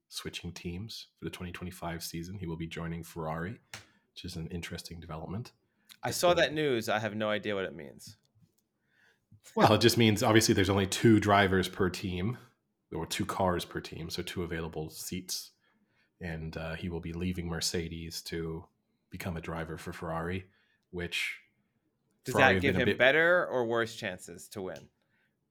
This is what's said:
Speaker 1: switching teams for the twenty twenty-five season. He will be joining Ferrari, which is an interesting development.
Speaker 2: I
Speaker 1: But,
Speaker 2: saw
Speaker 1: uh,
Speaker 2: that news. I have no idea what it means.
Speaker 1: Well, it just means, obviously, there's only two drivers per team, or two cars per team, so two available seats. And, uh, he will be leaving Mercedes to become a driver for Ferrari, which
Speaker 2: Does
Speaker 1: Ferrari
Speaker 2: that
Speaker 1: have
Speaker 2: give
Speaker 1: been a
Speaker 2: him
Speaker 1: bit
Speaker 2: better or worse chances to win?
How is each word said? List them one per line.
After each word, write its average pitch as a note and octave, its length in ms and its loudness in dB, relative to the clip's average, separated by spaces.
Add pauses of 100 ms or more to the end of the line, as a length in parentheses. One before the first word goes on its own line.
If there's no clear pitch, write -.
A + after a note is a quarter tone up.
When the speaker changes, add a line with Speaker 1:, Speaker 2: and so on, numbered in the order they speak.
Speaker 1:
switching - 440 -10
teams F#2 560 -12 (100)
for - 60 -12
the - 60 -8
twenty F2+ 220 -10
twenty-five E2+ 500 -10
season. F2 360 -10
He F#2 80 -10
will E2 100 -6
be E2 120 -8
joining E2 360 -8
Ferrari, E2 560 -8 (120)
which - 520 -18
is F2 120 -12
an E2 120 -8
interesting E2+ 520 -10
development. E2 520 -10 (500)
Speaker 2:
I A#2+ 60 -4
Speaker 1:
But, A#2 60 -4
Speaker 2:
saw F3 160 4
Speaker 1:
uh, F3 40 4
Speaker 2:
that D3+ 180 4
news. C3 360 0
I G#2+ 120 2
have G#2+ 160 -2
no G#2+ 140 0
idea G#2 240 -2
what F#2+ 100 0
it D2 100 -6
means. C#2+ 420 -16 (1400)
Speaker 1:
Well, A2 200 8
it G#2+ 60 8
just A#2 180 8
means, G#2+ 240 6
obviously, A2 320 8
there's G2 160 6
only G2 160 4
two G#2+ 340 6
drivers G2 480 6
per F#2 220 0
team, F#2 480 -4 (540)
or E2 140 -6
two - 200 -4
cars F2+ 380 0
per - 160 -8
team, E2 300 -10
so F2 120 -6
two F2+ 200 -8
available D#2+ 480 -6
seats. - 640 -10 (680)
And, D#2+ 360 -8
uh, D#2+ 180 -8
he F#2 140 -8
will E2+ 120 -6
be E2 120 -8
leaving F2 360 -4
Mercedes E2 720 -6
to E2 440 -8 (440)
become F#2 260 -8
a E2 40 -8
driver D#2+ 380 -8
for - 140 -10
Ferrari, E2+ 540 -6 (440)
which - 500 -6 (840)
Speaker 2:
Does C3 100 -2
Speaker 1:
Ferrari G2+ 200 8
Speaker 2:
that - 20 -
Speaker 1:
have F2+ 60 2
Speaker 2:
give F2+ 120 2
Speaker 1:
been - 20 0
a - 40 4
Speaker 2:
him A#2+ 40 2
Speaker 1:
bit G2+ 140 2
Speaker 2:
better D#3+ 480 6
or B2 180 0
worse A2+ 320 0
chances F2+ 540 -10
to G#2 120 -10
win? D#2+ 280 -10 (600)